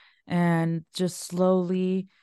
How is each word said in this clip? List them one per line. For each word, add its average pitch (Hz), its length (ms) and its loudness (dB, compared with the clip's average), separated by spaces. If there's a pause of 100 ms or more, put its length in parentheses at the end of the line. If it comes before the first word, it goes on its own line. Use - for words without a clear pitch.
(280)
And 165 680 0
just 180 260 -4
slowly, 185 880 0 (160)